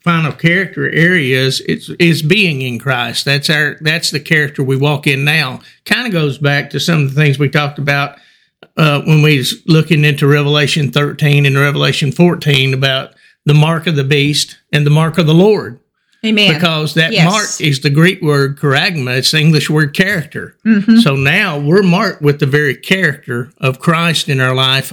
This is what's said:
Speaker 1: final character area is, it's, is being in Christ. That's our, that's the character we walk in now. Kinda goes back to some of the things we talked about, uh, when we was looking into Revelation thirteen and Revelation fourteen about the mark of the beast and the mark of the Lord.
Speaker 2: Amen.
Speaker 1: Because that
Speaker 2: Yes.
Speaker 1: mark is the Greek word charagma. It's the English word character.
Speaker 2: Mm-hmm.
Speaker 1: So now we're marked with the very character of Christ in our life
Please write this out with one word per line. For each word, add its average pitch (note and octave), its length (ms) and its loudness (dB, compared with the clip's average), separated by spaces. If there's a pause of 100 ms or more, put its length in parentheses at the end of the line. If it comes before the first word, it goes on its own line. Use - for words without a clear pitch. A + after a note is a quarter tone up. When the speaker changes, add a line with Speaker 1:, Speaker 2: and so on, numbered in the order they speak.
Speaker 1:
final E3 300 0
character E3 580 -4
area D#3 480 0
is, C3 300 -2
it's, - 300 -6
is E3 240 2
being D#3 400 0
in B2 160 -8
Christ. A#2+ 480 -4
That's C#3+ 240 -2
our, D3+ 320 -2
that's D#3 280 -2
the D3 100 -4
character D3 420 -2
we C3+ 160 0
walk C#3+ 280 -2
in C#3 180 0
now. D3 360 -2 (240)
Kinda A#3+ 240 -4
goes D3+ 300 -2
back C#3+ 320 -2
to - 100 -6
some E3 220 0
of C3+ 120 -4
the C#3+ 60 0
things C#3+ 180 2
we C#3+ 120 0
talked D3 280 -2
about, C#3+ 380 -4 (640)
uh, D3 240 2
when D#3 180 4
we D3+ 160 4
was - 300 -4
looking D#3 400 2
into D3 200 0
Revelation D3 640 0
thirteen C#3+ 540 0
and C#3 140 2
Revelation C#3+ 540 0
fourteen D3 600 2
about C3+ 400 -2 (320)
the D3 100 0
mark D#3+ 320 2
of E3+ 100 -2
the C#3 80 -2
beast C#3+ 520 0 (160)
and D3 140 0
the D3 40 2
mark D#3 280 2
of E3+ 80 2
the D#3 80 4
Lord. E3 440 2 (460)
Speaker 2:
Amen. G#3 300 2
Speaker 1:
Because D#3 400 -2
that E3 180 0
Speaker 2:
Yes. F#3+ 120 2
Speaker 1:
mark G3+ 240 0 (120)
is C#3+ 200 0
the D3 100 -2
Greek E3+ 300 2
word C#3 380 0
charagma. C#3 600 -2
It's B2+ 120 -2
the D#3 80 0
English D3+ 320 2
word D3+ 240 0
character. F#3 600 -4 (100)
Speaker 2:
Mm-hmm. A3 300 4
Speaker 1:
So A3+ 180 4
now D3+ 440 0
we're D3+ 240 0
marked F#3+ 380 0
with C#3+ 200 0
the D#3 60 0
very C#3+ 280 0
character C3 840 -4
of C3 200 -4
Christ E3+ 500 0
in C3+ 120 -2
our C3 140 0
life C3 380 -2